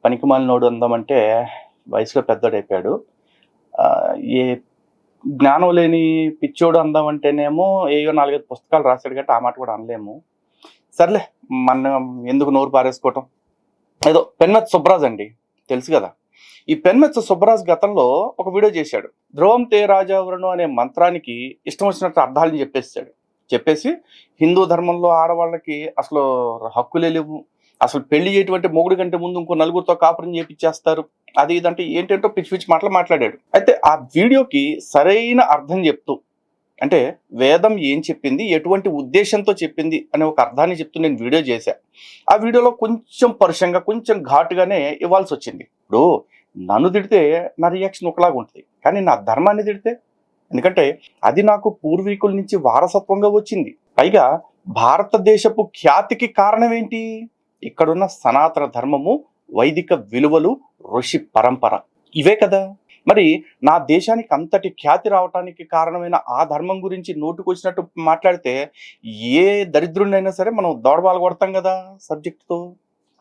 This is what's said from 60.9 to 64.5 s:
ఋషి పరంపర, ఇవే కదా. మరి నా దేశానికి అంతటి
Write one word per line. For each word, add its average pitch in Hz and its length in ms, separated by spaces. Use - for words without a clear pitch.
ఋషి 131 220
పరంపర, 117 600
ఇవే 160 180
కదా. 196 400
మరి 165 360
నా 156 140
దేశానికి 190 540
అంతటి 170 360